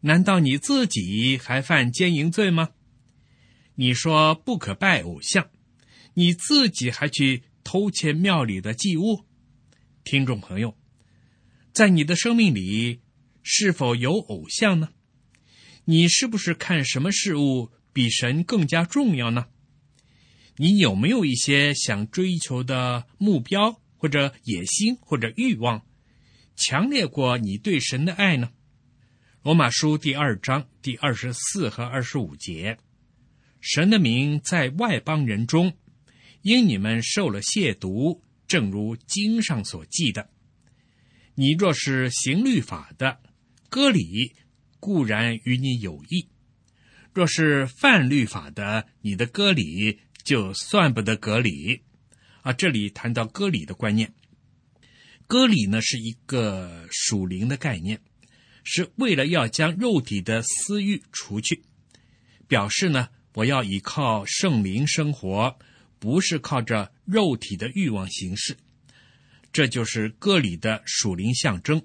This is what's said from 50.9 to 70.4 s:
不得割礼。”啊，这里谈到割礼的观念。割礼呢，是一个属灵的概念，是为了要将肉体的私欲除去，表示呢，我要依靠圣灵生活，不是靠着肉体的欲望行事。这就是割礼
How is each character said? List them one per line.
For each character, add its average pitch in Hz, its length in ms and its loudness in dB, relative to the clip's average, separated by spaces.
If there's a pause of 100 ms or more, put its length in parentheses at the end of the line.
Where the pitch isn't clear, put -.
不 110 80 -2
得 110 140 0
割 107 220 -2
礼。” 101 440 -2 (580)
啊， 127 140 -4
这 175 160 0
里 107 180 -2
谈 117 240 -8
到 113 140 -2
割 196 240 -4
礼 95 160 -4
的 92 80 -10
观 104 200 -2
念。 110 200 0 (1120)
割 254 200 4
礼 170 200 4
呢， 110 160 0
是 123 160 -2
一 113 260 -10
个 92 640 -4
属 98 360 -2
灵 92 200 -4
的 135 120 -2
概 120 200 -4
念， 98 220 -6 (600)
是 - 340 -4
为 226 180 0
了 135 120 0
要 151 220 0
将 160 280 0
肉 214 240 2
体 104 200 -4
的 110 220 -2
私 202 400 -4
欲 - 280 -2
除 - 300 -8
去， - 220 -4 (840)
表 104 220 0
示 180 220 0
呢， 127 180 0 (240)
我 107 140 0
要 131 180 2
依 98 160 -2
靠 110 460 -2
圣 139 360 0
灵 101 240 0
生 147 240 0
活， 107 480 -2 (400)
不 127 220 0
是 170 180 -2
靠 131 220 -4
着 110 320 -4 (140)
肉 190 280 2
体 101 220 -8
的 107 180 -8
欲 190 140 0
望 98 220 -4
行 92 260 -8
事。 - 220 -6 (920)
这 147 160 2
就 120 200 -2
是 110 240 -4
割 196 280 0
礼 98 200 0